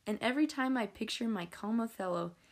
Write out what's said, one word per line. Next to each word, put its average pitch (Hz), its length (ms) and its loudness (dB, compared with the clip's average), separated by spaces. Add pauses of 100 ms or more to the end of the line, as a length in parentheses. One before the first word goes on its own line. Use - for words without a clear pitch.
and 208 140 -2
every 262 260 4
time 262 300 0
I 226 120 2
picture 226 420 -2
my 190 160 0
calm 214 340 -2
Othello 180 540 -2 (180)